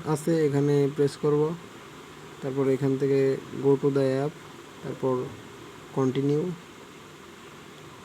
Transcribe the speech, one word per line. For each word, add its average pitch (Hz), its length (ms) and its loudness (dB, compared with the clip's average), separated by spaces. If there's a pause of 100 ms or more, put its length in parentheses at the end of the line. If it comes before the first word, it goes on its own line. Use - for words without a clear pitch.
আছে, 156 400 2
এখানে 143 500 4
প্রেস 143 200 2
করবো। 151 380 2 (880)
তারপর 135 260 0
এখান 135 320 4
থেকে 135 360 4 (280)
go 139 80 8 (100)
to 143 140 4
the 139 100 4 (180)
app, 156 100 -4 (480)
তারপর - 320 0 (800)
কন্টিনিউ, 139 560 2 (1500)